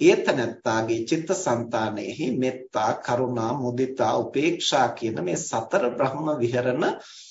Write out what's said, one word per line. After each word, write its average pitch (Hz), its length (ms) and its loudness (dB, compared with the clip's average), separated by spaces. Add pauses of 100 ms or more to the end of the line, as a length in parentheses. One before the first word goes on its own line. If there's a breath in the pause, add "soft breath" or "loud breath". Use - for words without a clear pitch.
ඒ 180 140 8
තැනැත්තාගේ 113 880 0
චිත්තසංතානයෙහි 117 1200 -2 (100)
මෙත්තා, 127 560 0
කරුණා, 120 600 0
මුදිතා, 127 640 0
උපේක්ෂා 135 720 2
කියන 113 340 -4
මේ 131 140 -2
සතර 123 520 0
බ්‍රහ්ම 147 380 0 (120)
විහරණ 127 440 0 (480 loud breath)